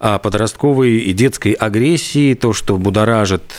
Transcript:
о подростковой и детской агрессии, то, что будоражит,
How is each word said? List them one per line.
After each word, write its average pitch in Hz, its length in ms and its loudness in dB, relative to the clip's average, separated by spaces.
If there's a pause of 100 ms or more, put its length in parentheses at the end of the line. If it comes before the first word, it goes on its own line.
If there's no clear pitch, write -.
о 107 180 0
подростковой 113 800 0
и 95 140 -2
детской 107 400 0
агрессии, 135 840 0
то, 117 180 0
что 101 260 -2
будоражит, 101 640 0 (160)